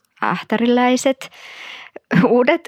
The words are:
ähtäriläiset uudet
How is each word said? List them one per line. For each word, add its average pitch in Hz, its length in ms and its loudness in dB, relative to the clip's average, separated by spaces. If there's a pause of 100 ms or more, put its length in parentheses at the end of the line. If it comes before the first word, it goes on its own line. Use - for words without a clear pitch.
(220)
ähtäriläiset 247 1080 0 (960)
uudet 254 400 2